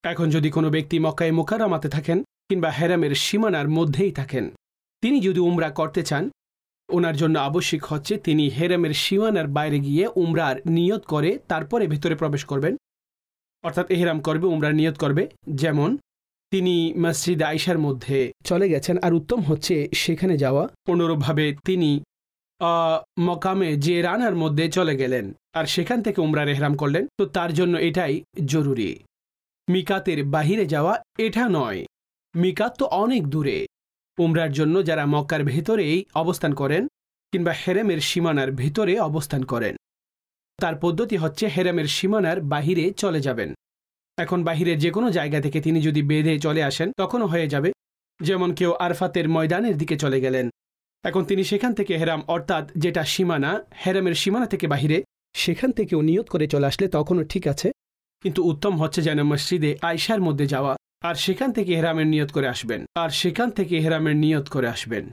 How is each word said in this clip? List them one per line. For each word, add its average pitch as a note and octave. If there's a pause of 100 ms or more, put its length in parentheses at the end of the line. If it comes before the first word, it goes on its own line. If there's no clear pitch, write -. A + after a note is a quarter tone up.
এখন E3
যদি D#3
কোনো D3+
ব্যক্তি D#3
মক্কায়ে D#3+
মোকাররমাতে F3
থাকেন D#3 (280)
কিংবা E3+
হেরামের D#3+
সীমানার F#3
মধ্যেই E3
থাকেন, C3 (580)
তিনি C4+
যদি F#3
উমরা E3+
করতে D#3
চান, D3 (680)
ওনার E3+
জন্য D#3
আবশ্যক D3+
হচ্ছে D3+
তিনি D#3
হেরামের E3+
সীমানার F#3+
বাইরে D3
গিয়ে C#3+ (100)
উমরার D#3+ (120)
নিয়ত E3+
করে D3+ (160)
তারপরে D#3+
ভেতরে D3+
প্রবেশ D3
করবেন, C#3+ (920)
অর্থাৎ F3
এহরাম E3+
করবে, D#3+
উমরার D#3
নিয়ত D#3
করবে। D3 (300)
যেমন D3 (600)
তিনি F3+ (220)
মসজিদ E3
আয়েশার D#3
মধ্যে C#3 (280)
চলে F#3
গেছেন, D#3+
আর F3
উত্তম E3+
হচ্ছে D3+ (200)
সেখানে F3
যাওয়া। C#3 (240)
অনুরূপভাবে D#3+ (180)
তিনি, F3+ (680)
আহ, E3+ (220)
মকামে F3
জেরানার F3
মধ্যে D#3+
চলে E3
গেলেন B2+ (280)
আর D#3+
সেখান A#3
থেকে G3+
উমরার D3+
এহরাম C#3+
করলেন, D3 (120)
তো G3+
তার E3+
জন্য F3
এটাই D#3+ (300)
জরুরি। C3 (760)
মিকাতের F#3
বাহিরে D#3+
যাওয়া D#3 (240)
এটা A3
নয়, A#2+ (540)
মিকাত F#3
তো C4+ (100)
অনেক A3
দূরে। C#3 (600)
উমরার E3
জন্য D#3
যারা D#3
মক্কার D3
ভেতরেই D#3 (180)
অবস্থান E3
করেন C#3+ (500)
কিংবা F3
হেরেমের F3+
সীমানার D3+
ভিতরে D3
অবস্থান D3+
করেন, A#2 (840)
তার E3
পদ্ধতি F3+
হচ্ছে D#3+
হেরেমের E3+
সীমানার F#3+
বাহিরে D3+
চলে F3
যাবেন। A#2 (680)
এখন F3
বাহিরের E3
যে E3+
কোনো A3
জায়গা D3+
থেকে C#3+
তিনি D#3+
যদি D3+
বেঁধে D3+
চলে D#3
আসেন, C#3+ (100)
তখনও G3
হয়ে E3
যাবে। C#3+ (500)
যেমন F3+
কেউ E3+
আরফাতের F3
ময়দানের E3
দিকে D#3
চলে C#3
গেলেন, C3 (580)
এখন F#3
তিনি G3
সেখান G#3
থেকে G3
হেরাম, D#3+
অর্থাৎ E3 (120)
যেটা E3
সীমানা, D#3+ (260)
হেরামের F#3
সীমানা G#3+
থেকে F3+
বাহিরে, D3 (380)
সেখান F3+
থেকেও F#3
নিয়ত D#3+
করে D#3
চলে C#3+
আসলে G3
তখনও E3
ঠিক E3
আছে, C#3+ (560)
কিন্তু F3
উত্তম E3+
হচ্ছে D#3
যেন D3+
মসজিদে D3 (100)
আয়েশার E3+
মধ্যে D3
যাওয়া C#3 (300)
আর E3+
সেখান F#3+
থেকে F#3+
হেরামের D#3+
নিয়ত D3+
করে C3+
আসবেন, A#2 (140)
আর E3
সেখান F3+
থেকে F3+
হেরামের D#3
নিয়ত D3+
করে B2+
আসবেন। A#2